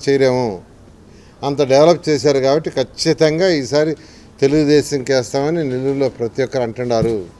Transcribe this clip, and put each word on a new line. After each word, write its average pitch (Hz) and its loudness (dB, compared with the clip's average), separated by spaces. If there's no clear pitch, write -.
చేయలేము, 127 2
అంత 139 -4
డెవలప్ 151 4
చేశారు. 139 2
కాబట్టి 135 0
ఖచ్చితంగా 160 0
ఈసారి 147 0
తెలుగుదేశంకి 143 2
వేస్తామని 143 -2
నెల్లూరులో 135 -2
ప్రతి 120 -6
ఒక్కరు 131 -4
అంటున్నారు. 117 -2